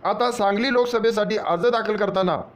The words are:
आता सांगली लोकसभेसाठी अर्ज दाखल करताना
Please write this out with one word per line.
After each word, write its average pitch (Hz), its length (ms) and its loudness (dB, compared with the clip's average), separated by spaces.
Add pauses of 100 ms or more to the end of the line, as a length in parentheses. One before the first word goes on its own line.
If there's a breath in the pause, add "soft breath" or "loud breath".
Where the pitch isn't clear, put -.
आता 220 260 0
सांगली 220 420 0
लोकसभेसाठी 226 640 0
अर्ज 175 300 0
दाखल 220 300 0
करताना 185 440 0 (160)